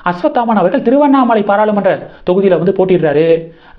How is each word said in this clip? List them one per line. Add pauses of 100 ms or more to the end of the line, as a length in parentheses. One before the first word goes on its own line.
அஸ்வத்தாமன்
அவர்கள்
திருவண்ணாமலை
பாராளுமன்ற (220)
தொகுதியில
வந்து
போட்டியிடுறாரு. (260)